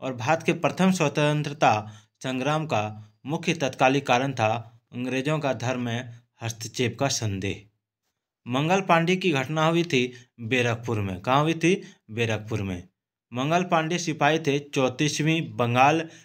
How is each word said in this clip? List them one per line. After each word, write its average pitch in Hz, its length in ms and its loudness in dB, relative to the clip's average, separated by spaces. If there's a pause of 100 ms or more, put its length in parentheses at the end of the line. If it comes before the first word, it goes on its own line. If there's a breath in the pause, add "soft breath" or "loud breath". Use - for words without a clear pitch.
और 131 140 -6
भारत 143 280 0
के 170 100 2
प्रथम 170 400 2
स्वतंत्रता 147 960 2 (320 loud breath)
संग्राम 139 440 -2
का 107 460 -4 (140)
मुख्य 165 280 -2
तत्कालिक 139 520 2
कारण 131 260 2
था 113 480 -2 (120)
अंग्रेजों 127 460 -2
का 143 140 -2
धर्म 123 280 -4
में 120 420 -6 (200)
हस्तक्षेप - 580 -4
का 139 80 0
संदेह। 98 600 -4 (800)
मंगल 156 320 0
पांडे 180 360 2
की 185 160 0
घटना 147 340 0
हुई 170 180 2
थी 127 460 -2 (100)
बैरकपुर 117 600 0
में। 95 200 -4
कहाँ 135 220 2
हुई 160 120 2
थी? 165 280 0 (280 loud breath)
बैरकपुर 110 520 -2
में। 90 260 -6 (440)
मंगल 151 300 0
पांडे 170 360 0
सिपाही 156 400 2
थे 143 200 0
चौंतीसवीं 147 1000 0
बंगाल 131 520 4 (160 loud breath)